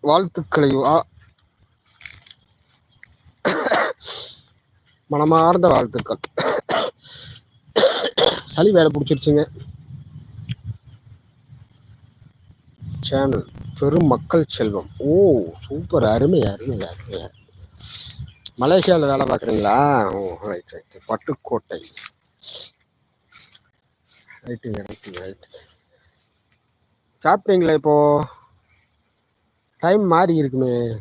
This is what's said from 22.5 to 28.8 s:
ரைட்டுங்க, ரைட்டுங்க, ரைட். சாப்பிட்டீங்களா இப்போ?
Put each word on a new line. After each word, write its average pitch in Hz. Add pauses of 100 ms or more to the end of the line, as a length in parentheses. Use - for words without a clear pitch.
ரைட்டுங்க, 117
ரைட்டுங்க, -
ரைட். 95 (1800)
சாப்பிட்டீங்களா 180
இப்போ? 147 (1900)